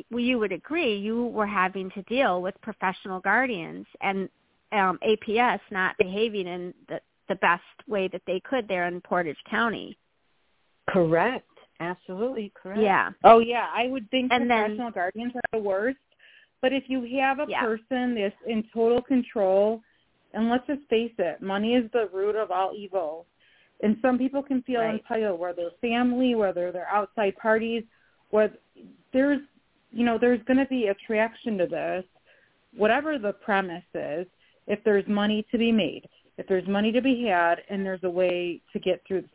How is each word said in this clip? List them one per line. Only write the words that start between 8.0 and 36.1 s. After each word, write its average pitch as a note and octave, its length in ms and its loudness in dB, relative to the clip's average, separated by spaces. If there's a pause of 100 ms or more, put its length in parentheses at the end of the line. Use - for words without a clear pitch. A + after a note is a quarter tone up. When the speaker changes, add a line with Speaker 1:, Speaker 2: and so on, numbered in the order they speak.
Speaker 1:
that F#3 180 -8
they F#3 140 -2
could B3 300 -4
there F3+ 180 -2
in F3 140 -6
Portage F3 480 -4
County. G3+ 480 -4 (880)
Speaker 2:
Correct. F3+ 640 2 (320)
Absolutely G3 760 -8
correct. G3 240 -8
Speaker 1:
Yeah. F#3 320 2 (140)
Speaker 3:
Oh, A3+ 140 12
yeah. A#3 340 -2
I A#3 140 0
would B3+ 220 -6
think B3+ 220 0
Speaker 1:
And A#3+ 180 2
then A3 180 2
Speaker 3:
professional A3 240 -6
guardians A3 440 -6
are A#3+ 60 -8 (100)
the A3+ 80 -2
worst. G3+ 380 -2 (640)
But B3+ 120 0
if C4 160 -4
you B3+ 140 -4 (160)
have C4+ 200 0
a D4+ 80 -4
Speaker 1:
Yeah. E3 140 -2
Speaker 3:
person A#3+ 540 -2
that's G3+ 320 -4
in A3 160 -2 (100)
total A#3 260 2
control, A3 840 0 (500)
and A3+ 160 0
let's B3 160 0
just C#4+ 220 -4
face A3+ 320 0
it, E3+ 200 -2
money G3+ 360 0
is A3+ 160 0
the A3+ 160 0
root G3 280 -2
of G#3+ 140 -2
all F#3 240 0
evil. F3+ 540 -6 (560)
And G#3+ 180 2
some B3+ 160 2
people C4+ 240 -2
can C4+ 220 -2
feel A#3+ 180 -2
Speaker 1:
Right. A3 140 0
Speaker 3:
entitled, G#3+ 440 -2
whether F3 300 -6 (120)
family, B3 520 2
whether F3+ 380 0
they're F3 160 -8
outside G3+ 500 0
parties, A3+ 460 0 (480)
whether G#3+ 260 2 (540)
there's, C#4 300 2 (500)
you A#3 140 0
know, A#3 120 2
there's A#3+ 260 4
gonna C4 220 2
be B3+ 220 -2
attraction A3 720 -2
to E3+ 80 2
this, E3+ 360 -4 (720)
whatever C4+ 440 2
the G3+ 140 -4
premise F#3+ 600 -2
is, D3+ 320 -6 (400)
if G#3 180 -4
there's G3+ 240 4
money G#3+ 440 0
to - 80 0
be A#3 120 4
made, - 380 0 (280)